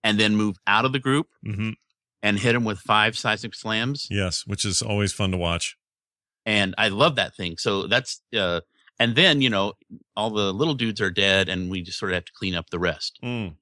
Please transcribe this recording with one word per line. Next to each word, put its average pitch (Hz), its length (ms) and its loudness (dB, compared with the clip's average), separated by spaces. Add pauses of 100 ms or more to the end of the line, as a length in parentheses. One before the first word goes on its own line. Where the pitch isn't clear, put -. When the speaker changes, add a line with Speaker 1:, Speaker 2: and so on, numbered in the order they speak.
Speaker 1:
And 110 180 2
then 107 160 4
move 104 200 2 (100)
out 110 180 4
of 131 80 0
the 139 60 -2
group 135 300 0 (180)
Speaker 2:
Mm-hmm. 107 240 -4 (520)
Speaker 1:
and 104 160 2
hit 117 160 4
'em 120 100 2
with 104 140 -2
five 107 400 2
seismic 107 360 -2
slams. 113 560 -4
Speaker 2:
Yes, 98 360 -2
which 101 180 -4
is 95 160 0
always 104 320 0
fun 98 200 -2
to 92 40 -2
watch. 85 400 -2 (720)
Speaker 1:
And 101 320 0
I 107 100 2
love 120 280 2
that 90 200 -2
thing. 85 220 -6
So 101 280 0
that's, 120 360 -2 (120)
uh, 87 260 0 (380)
and 117 180 2
then, 156 260 6
you 127 80 4
know, 101 240 0 (420)
all 107 140 -2
the 101 240 0
little 147 200 0
dudes 113 280 -2
are 95 80 2
dead 95 400 4
and 92 200 -4
we 95 120 -4
just - 160 -12
sort 95 140 -2
of - 40 0
have 87 100 -4
to - 60 -20
clean 92 220 -4
up 85 160 -6
the 87 80 -4
rest. - 440 -4
Speaker 2:
Mm. 113 400 -6